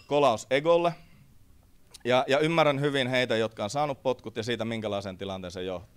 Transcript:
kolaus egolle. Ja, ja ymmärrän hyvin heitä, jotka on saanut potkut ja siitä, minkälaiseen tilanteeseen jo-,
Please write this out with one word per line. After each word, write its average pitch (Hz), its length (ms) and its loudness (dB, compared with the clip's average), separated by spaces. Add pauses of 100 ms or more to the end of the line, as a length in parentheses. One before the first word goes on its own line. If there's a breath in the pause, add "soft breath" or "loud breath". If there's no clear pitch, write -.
kolaus 139 420 2
egolle. 170 440 2 (1080 soft breath)
Ja, 127 240 2
ja 135 120 4
ymmärrän 151 420 2
hyvin 139 260 0
heitä, 127 300 0
jotka 110 260 -2
on 104 60 -4
saanut 147 340 -4
potkut 120 340 -4
ja 110 60 -4
siitä, 113 220 -4
minkälaiseen 104 520 -4
tilanteeseen 92 480 -8
jo-, 90 180 -6 (140)